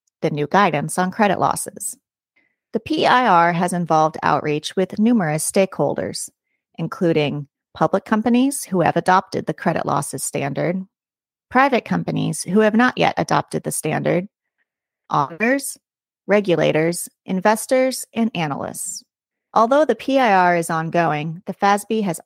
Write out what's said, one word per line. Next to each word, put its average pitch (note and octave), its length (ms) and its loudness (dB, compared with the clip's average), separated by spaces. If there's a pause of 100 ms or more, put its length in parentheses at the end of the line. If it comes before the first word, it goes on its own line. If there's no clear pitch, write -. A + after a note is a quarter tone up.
(220)
the E3 80 0
new D3 180 -4
guidance D#3+ 500 0
on F#3 140 -2
credit G3+ 280 2
losses. - 580 -4 (760)
The A3 60 -2
P - 260 -2
I B3+ 220 4
R F3 260 4
has F3+ 200 -2
involved D#3+ 500 0
outreach D3+ 520 -2
with F#3 240 -2
numerous G3+ 500 2
stakeholders, - 800 -2 (480)
including D3+ 680 -2 (260)
public E3 320 -2
companies B3 600 0
who F#3 160 0
have D#3+ 160 2
adopted F#3 480 0
the D#3+ 80 -4
credit - 320 -2
losses C#3+ 380 -4
standard, D3 640 -4 (640)
private C4 360 2
companies E3 580 -4
who F3+ 160 0
have G#3+ 160 2
not B3 220 2
yet E3+ 200 2
adopted D#3+ 460 -2
the D3+ 80 -6
standard, D#3 560 -2 (840)
auditors, E3+ 680 -2 (500)
regulators, E3 800 2 (180)
investors, A3+ 880 0
and A3+ 220 -2
analysts. - 680 -8 (500)
Although C4+ 320 4
the A#3 100 0
P C4+ 240 0
I A#3 140 4
R F3+ 240 4
is E3+ 120 -2
ongoing, D#3+ 760 -2
the F#3 80 -10
fasb G3+ 500 0
has F#3 220 -4